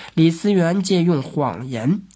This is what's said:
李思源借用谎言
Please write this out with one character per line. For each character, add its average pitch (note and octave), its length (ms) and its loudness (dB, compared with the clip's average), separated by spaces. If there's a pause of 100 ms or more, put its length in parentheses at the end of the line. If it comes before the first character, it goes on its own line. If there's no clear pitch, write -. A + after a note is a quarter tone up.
(120)
李 E3 180 4
思 G#3 220 -2
源 F3+ 300 2
借 F#3 200 2
用 E3 200 2
谎 B2+ 440 -4
言 C3+ 360 -2 (140)